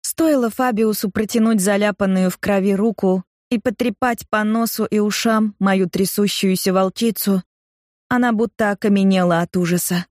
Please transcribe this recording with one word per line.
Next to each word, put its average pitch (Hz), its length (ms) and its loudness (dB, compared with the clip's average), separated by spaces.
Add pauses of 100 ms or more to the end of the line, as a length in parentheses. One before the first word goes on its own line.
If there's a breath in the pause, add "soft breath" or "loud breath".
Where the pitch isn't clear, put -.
Стоило 285 480 0
Фабиусу 220 600 -2
протянуть 220 500 0
заляпанную 196 680 0
в - 80 -14
крови 202 360 0
руку 190 480 0 (280)
и 240 80 0
потрепать 233 680 -4
по 214 160 -2
носу 220 420 -2
и 208 120 -2
ушам 214 640 0
мою 190 280 2
трясущуюся 190 840 0
волчицу, 190 720 0 (640)
она 247 240 2
будто 214 380 -2
окаменела 190 680 2
от 175 140 -6
ужаса 180 580 -2